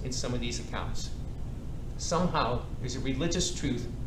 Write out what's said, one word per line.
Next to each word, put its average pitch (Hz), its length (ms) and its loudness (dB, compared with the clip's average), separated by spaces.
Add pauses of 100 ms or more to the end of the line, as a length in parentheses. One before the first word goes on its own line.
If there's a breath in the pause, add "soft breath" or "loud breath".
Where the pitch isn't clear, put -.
in 127 80 -2
some 123 220 0
of 120 60 2
these 120 200 0
accounts. - 500 -2 (840)
Somehow, 147 680 2 (180)
there's 131 160 -2
a - 40 -2
religious 135 540 2
truth 123 320 0 (200)